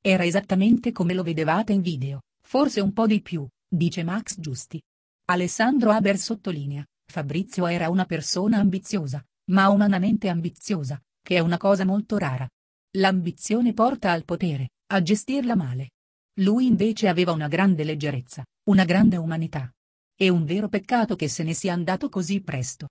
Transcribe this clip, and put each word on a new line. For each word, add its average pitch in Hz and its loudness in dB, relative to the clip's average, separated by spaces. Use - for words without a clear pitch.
"Era 190 2
esattamente 196 2
come 180 -2
lo 185 -2
vedevate 165 0
in 196 2
video, 139 -6
forse 269 0
un 196 0
po' 226 0
di 208 2
più", 147 -8
dice 170 0
Max 185 -6
Giusti. 156 -10
Alessandro 220 2
Haber 196 4
sottolinea: 147 -6
"Fabrizio 170 -4
era 170 0
una 185 0
persona 185 -2
ambiziosa, 185 -2
ma 196 4
umanamente 202 2
ambiziosa, 165 -4
che 180 0
è - 4
una 170 2
cosa 196 2
molto 208 0
rara. 131 -4
L'ambizione 190 0
porta 226 2
al 165 -2
potere, 156 -4
a 196 2
gestirla 233 0
male. 131 -4
Lui 220 4
invece 214 2
aveva 175 2
una 156 -2
grande 165 2
leggerezza, 143 -6
una 190 6
grande 185 4
umanità. 160 -6
È 190 2
un 170 4
vero 196 -2
peccato 214 0
che 156 -4
se - -6
ne 160 -2
sia 185 -4
andato 185 -4
così 196 -4
presto. 131 -8